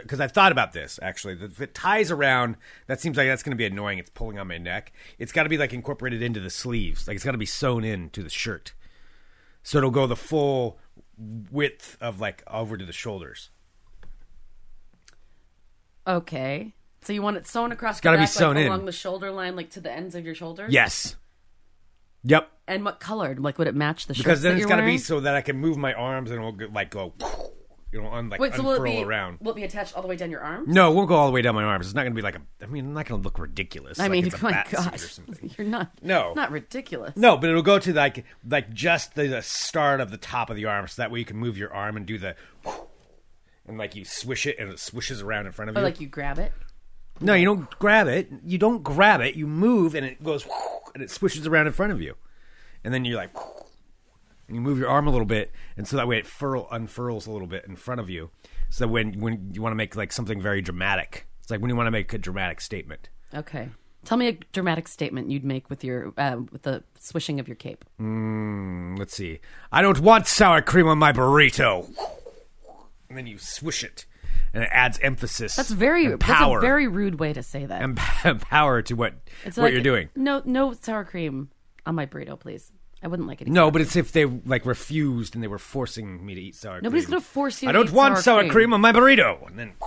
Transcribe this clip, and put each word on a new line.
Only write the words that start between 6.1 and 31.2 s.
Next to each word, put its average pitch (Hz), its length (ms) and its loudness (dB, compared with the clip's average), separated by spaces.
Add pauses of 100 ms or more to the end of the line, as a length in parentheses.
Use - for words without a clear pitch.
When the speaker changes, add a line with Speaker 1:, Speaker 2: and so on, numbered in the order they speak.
Speaker 1:
into 117 160 -4
the 92 100 -8
sleeves. 110 580 -4
Like, 104 60 -6
it's 98 120 -8
gotta 131 120 -4
be 107 80 -4
sewn 120 380 -2
into 98 400 -6
the 78 80 -12
shirt. - 420 -8 (880)
So - 160 0
it'll 135 140 2
go 135 160 2
the 117 80 -2
full 139 640 -2 (720)
width - 500 -6
of, 110 180 -8
like, 101 280 -8
over 110 300 -8
to 95 80 -12
the 85 80 -14
shoulders. 92 560 -12 (2500)
Speaker 2:
Okay. 170 680 -4 (280)
So 202 120 -8
you 208 80 -4
want 208 160 -2
it - 100 -12
sewn 233 240 -4
across 220 240 -6
Speaker 1:
It's - 60 -12
gotta 165 160 6
Speaker 2:
the 151 40 6
Speaker 1:
be - 40 6
Speaker 2:
back, - 60 2
Speaker 1:
sewn 151 240 4
Speaker 2:
like, 151 100 4
Speaker 1:
in. - 60 2
Speaker 2:
along 190 140 -4
the 185 60 -8
shoulder 190 400 -8
line, 185 240 -6
like, 170 160 -12
to 196 100 -18
the 156 100 -10
ends 170 240 -10
of 170 100 -10
your 160 100 -10
shoulders? 165 380 -8
Speaker 1:
Yes. - 420 0 (1080)
Yep. 151 260 4 (180)
Speaker 2:
And 190 160 -2
what - 160 -6
colored? 170 400 -6
Like, 139 180 -4
would 160 100 0
it - 80 -2
match 147 320 -2
the 143 60 -6
Speaker 1:
Because 127 100 -2 (160)
Speaker 2:
shirts - 20 -4
Speaker 1:
then 175 100 4
Speaker 2:
that 180 60 4
Speaker 1:
it's - 40 2
Speaker 2:
you're 208 80 2
Speaker 1:
gotta 214 120 4
Speaker 2:
wearing? 170 140 4
Speaker 1:
be - 40 0
so 151 220 -2
that 139 140 2
I 139 60 2
can 135 160 -4
move 151 200 0
my 139 160 -2
arms 127 360 -4
and 120 100 -8
it 110 40 -6
will 110 80 -6
go, 104 220 -10
like, 101 180 -4
go, 95 220 -8 (800)
you 110 80 -4
know, 107 100 -6
un-, 117 180 -6
like, 101 120 -4
Speaker 2:
Wait, 269 120 -2
so 269 100 -4
will 269 80 0
it 262 80 2
Speaker 1:
unfurl 247 180 -2
Speaker 2:
be, - 60 -2
Speaker 1:
around. 104 360 -4
Speaker 2:
will 220 140 -6
it - 20 -10
be 208 80 -10
attached 196 320 -8
all 185 60 -8
the 185 80 -8
way 180 80 -6
down 170 120 -8
your 160 120 -10
arms? 175 260 -8
Speaker 1:
No, 170 240 8
it 160 40 6
won't 196 120 4
go 170 80 4
all 147 120 6